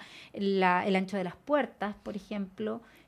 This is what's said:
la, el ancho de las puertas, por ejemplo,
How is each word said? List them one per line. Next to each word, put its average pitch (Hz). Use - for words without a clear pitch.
la, 190
el 190
ancho 190
de 190
las 180
puertas, 233
por 208
ejemplo, 214